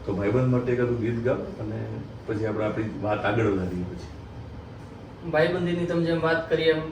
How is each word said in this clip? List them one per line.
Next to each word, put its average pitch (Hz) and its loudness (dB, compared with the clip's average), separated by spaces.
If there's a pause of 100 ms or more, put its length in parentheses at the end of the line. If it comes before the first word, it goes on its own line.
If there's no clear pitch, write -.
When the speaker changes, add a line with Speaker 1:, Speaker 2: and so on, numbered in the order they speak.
Speaker 1:
તો 98 -2
ભાઈબંધ 117 2
માટે 123 2
એકાદું 120 2
ગીત 117 0
ગાઓ 131 2
અને 113 -6 (420)
પછી 110 -2
આપણે 107 -2
આપણી 110 -2 (180)
વાત 104 0
આગળ 113 2
વધારીએ 90 0
પછી. - -12
Speaker 2:
ભાઈબંધીની 175 4
તમે 170 2
જેમ 165 2
વાત 165 2
કરી 160 4
એમ 160 6 (120)